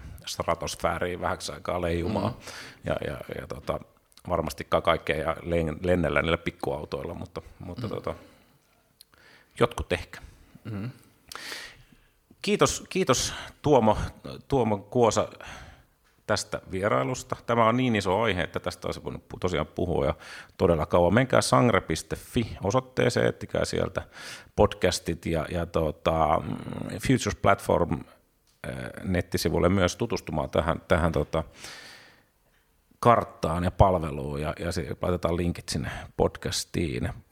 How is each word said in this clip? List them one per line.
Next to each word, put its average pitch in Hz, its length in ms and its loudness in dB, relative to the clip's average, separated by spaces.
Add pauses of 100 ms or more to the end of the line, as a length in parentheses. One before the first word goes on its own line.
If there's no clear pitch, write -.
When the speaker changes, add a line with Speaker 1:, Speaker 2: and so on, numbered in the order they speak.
(260)
Speaker 1:
stratosfääriin 85 960 -4
vähäksi 87 300 -4
aikaa 85 300 -4
leijumaan. 85 500 0
Speaker 2:
Mm. - 60 -14 (480)
Speaker 1:
Ja, - 100 0 (120)
ja, - 100 -6 (240)
ja - 60 -12
tota, - 320 -6 (500)
varmastikaan 82 540 0
kaikkea 80 320 2
ja 76 260 -2
len-, 82 400 0
lennellä 82 400 2
niillä 82 160 0
pikkuautoilla, 76 760 -6
mutta, 87 280 -12 (180)
mutta 90 280 -10
Speaker 2:
Mm. 87 60 -8
Speaker 1:
tota, - 220 -6 (1400)
jotkut - 340 0
ehkä. - 260 -6 (440)
Speaker 2:
Mm. 110 260 -8 (1500)
Speaker 1:
Kiitos, 185 480 2
kiitos - 440 0 (280)
Tuomo, 113 360 6 (500)
Tuomo 110 300 2
Kuosa 104 500 2 (1000)
tästä - 340 -2 (100)
vierailusta. 123 640 -2 (100)
Tämä 117 220 4
on 117 100 4
niin 127 180 2
iso 98 260 2
aihe, 92 220 0
että 80 160 -4
tästä - 280 -6
olisi 82 160 -6
voinut - 260 -12
pu-, - 100 -12
tosiaan 78 280 0
puhua 82 380 0
jo 73 120 0 (400)
todella 85 280 4
kauan. 90 280 4
Menkää 120 280 4
sangre 120 400 4
piste - 340 -4
fi - 480 -4
osoitteeseen, 117 640 2
ettikää - 380 -2
sieltä 85 360 -2 (540)
podcastit 90 680 2
ja, 80 260 0
ja 85 140 -2
tota, 80 800 2
mm, - 120 -6 (520)
Futures 113 340 2
Platform, 85 520 4
äh, - 800 -12 (300)
nettisivulle 85 680 0
myös 92 260 2
tutustumaan 80 540 -4
tähän, 82 380 0
tähän 85 240 4
tota, 78 320 0 (1600)
karttaan 90 640 2
ja 90 80 0
palveluun, 73 720 2
ja, 78 180 -4
ja 85 120 -4
se, 73 160 -4 (140)
laitetaan 87 360 0
linkit 87 320 -2
sinne - 200 -4 (280)
podcastiin. 87 920 -2 (220)